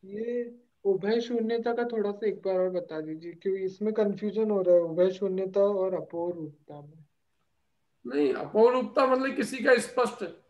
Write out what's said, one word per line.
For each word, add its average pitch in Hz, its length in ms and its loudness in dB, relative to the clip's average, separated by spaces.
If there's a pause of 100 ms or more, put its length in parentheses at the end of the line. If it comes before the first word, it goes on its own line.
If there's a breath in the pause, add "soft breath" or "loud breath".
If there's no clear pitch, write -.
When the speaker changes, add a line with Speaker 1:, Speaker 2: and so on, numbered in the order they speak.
Speaker 1:
ये 233 560 -6 (240)
उभय 196 360 2
शून्यता 233 540 -2
का 240 100 -2
थोड़ा 214 280 -2
सा 202 140 -6
एक 190 100 -2
बार 190 180 -4
और 185 160 0
बता 175 300 -6
दीजिए, 160 320 -10
क्योंकि 190 300 -4
इसमें 208 320 -4
confusion 208 560 0
हो 196 120 2
रहा 180 120 6
है, 175 80 6
उभय 170 280 2
शून्यता 190 500 -2
और 190 340 2
अपूर्वता 160 880 -8
में। 151 220 -20 (1000)
Speaker 2:
नहीं, 147 280 2
अपूर्वता 247 720 4
मतलब 262 300 0
किसी 254 220 -4
का 240 200 6
स्पष्ट। - 460 -2 (260)